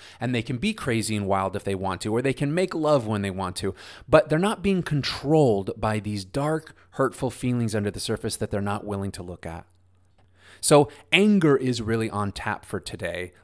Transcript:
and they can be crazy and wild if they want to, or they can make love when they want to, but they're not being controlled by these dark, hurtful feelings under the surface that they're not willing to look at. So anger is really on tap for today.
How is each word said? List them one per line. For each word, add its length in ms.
and 160
they 80
can 140
be 180
crazy 440
and 100
wild 300
if 80
they 100
want 240
to, 160
or 60
they 100
can 220
make 200
love 320
when 160
they 100
want 260
to, 180
but 220
they're 100
not 240
being 180
controlled 920
by 240
these 240
dark, 500
hurtful 380
feelings 460
under 160
the 80
surface 380
that 120
they're 120
not 240
willing 260
to 100
look 240
at. 200
So 260
anger 460
is 240
really 280
on 220
tap 320
for 160
today. 540